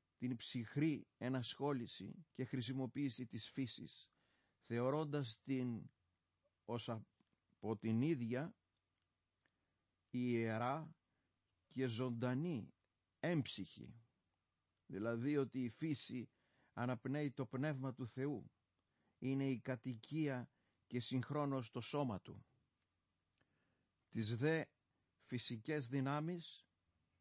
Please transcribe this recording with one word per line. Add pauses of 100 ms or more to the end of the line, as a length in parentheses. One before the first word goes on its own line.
(180)
την
ψυχρή (100)
ενασχόληση
και
χρησιμοποίηση
της
φύσης, (520)
θεωρώντας
την (760)
ως
από
την
ίδια (1500)
ιερά (720)
και
ζωντανή (460)
έμψυχη, (920)
δηλαδή
ότι
η
φύση (440)
αναπνέει
το
πνεύμα
του
Θεού, (640)
είναι
η
κατοικία (380)
και
συγχρόνως
το
σώμα
του. (1600)
Τις
δε (580)
φυσικές
δυνάμεις (560)